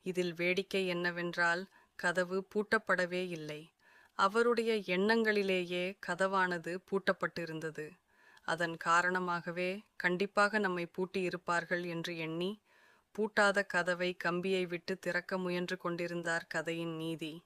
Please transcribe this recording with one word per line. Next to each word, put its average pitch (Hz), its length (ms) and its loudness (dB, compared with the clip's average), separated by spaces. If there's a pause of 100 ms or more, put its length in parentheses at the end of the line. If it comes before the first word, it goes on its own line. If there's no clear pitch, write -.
இதில் 180 280 -2
வேடிக்கை 180 540 0
என்னவென்றால், 175 760 0 (360)
கதவு 180 440 0
பூட்டப்படவே 185 880 0
இல்லை. 151 320 -8 (580)
அவருடைய 226 520 4 (160)
எண்ணங்களிலேயே 190 960 2 (160)
கதவானது 180 720 0 (120)
பூட்டப்பட்டிருந்தது. 160 1000 -4 (640)
அதன் 165 300 -2
காரணமாகவே 180 920 2 (260)
கண்டிப்பாக 202 640 2
நம்மை 180 260 0
பூட்டியிருப்பார்கள் 175 1000 -2
என்று 170 300 -4
எண்ணி, 165 320 -2 (680)
பூட்டாத 202 500 2
கதவை 180 480 0
கம்பியை 180 520 0
விட்டு 175 340 -6
திறக்க 175 380 -2
முயன்று 180 400 -2
கொண்டிருந்தார். 170 680 -4
கதையின் 165 480 -4
நீதி. 160 360 -6 (140)